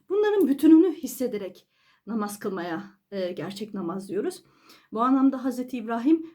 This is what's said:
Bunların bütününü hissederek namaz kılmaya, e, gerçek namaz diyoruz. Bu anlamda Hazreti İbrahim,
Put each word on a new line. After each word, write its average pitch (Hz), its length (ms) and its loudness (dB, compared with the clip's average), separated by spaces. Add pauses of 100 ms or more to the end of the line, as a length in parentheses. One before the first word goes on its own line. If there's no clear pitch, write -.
Bunların 403 400 2
bütününü 320 440 6
hissederek 208 720 -8 (400)
namaz 208 320 -6
kılmaya, 175 460 -6 (260)
e, 185 220 -4
gerçek 196 420 -10
namaz 190 340 -8
diyoruz. 247 360 -6 (480)
Bu 214 80 -4
anlamda 262 440 2
Hazreti 254 340 -6
İbrahim, 240 560 0